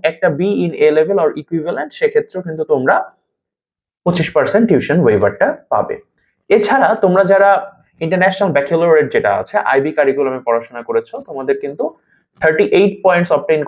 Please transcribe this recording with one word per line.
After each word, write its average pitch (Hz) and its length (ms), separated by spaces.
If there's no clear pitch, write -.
একটা 175 180
B - 20
in 170 80
A - 20
level 170 260
or 151 40
equivalent, 160 560
সেক্ষেত্রেও 151 480
কিন্তু 160 160
তোমরা 135 240
পঁচিশ 175 320
পার্সেন্ট 190 340
টিউশন 147 340
ওয়েভারটা 104 440
পাবে। 107 240
এছাড়া 220 380
তোমরা 185 180
যারা 196 180
ইন্টারন্যাশনাল 185 520
ব্যাকালরিয়েট 156 580
যেটা 104 160
আছে, - 140
আইবি 139 260
কারিকুলামে 135 480
পড়াশোনা 117 420
করেছো, 113 260
তোমাদের 135 340
কিন্তু 147 220
থার্টি 160 240
এইট 196 160
পয়েন্টস 175 320
অবটেইন 151 300